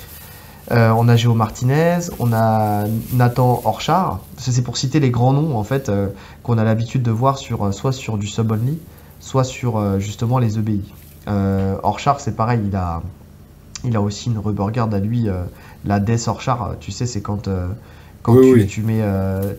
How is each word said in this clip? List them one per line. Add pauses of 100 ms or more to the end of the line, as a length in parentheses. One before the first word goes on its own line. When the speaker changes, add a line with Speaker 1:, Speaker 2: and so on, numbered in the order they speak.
(680)
Speaker 1:
Euh,
on
a
Géo
Martinez, (200)
on
a (280)
Nathan
Orchard. (160)
Ça,
c'est
pour
citer
les
grands
noms,
en
fait,
euh, (360)
qu'on
a
l'habitude
de
voir
sur,
euh,
soit
sur
du
sub
only, (420)
soit
sur,
euh,
justement
les
E
B
I. (340)
Euh,
Orchard,
c'est
pareil,
il
a, (840)
il
a
aussi
une
rubber
guard
à
lui,
euh, (400)
la
Death
Orchard,
tu
sais,
c'est
quand,
euh, (560)
quand
Speaker 2:
Oui,
Speaker 1:
tu,
Speaker 2:
oui.
Speaker 1:
tu
mets,
euh,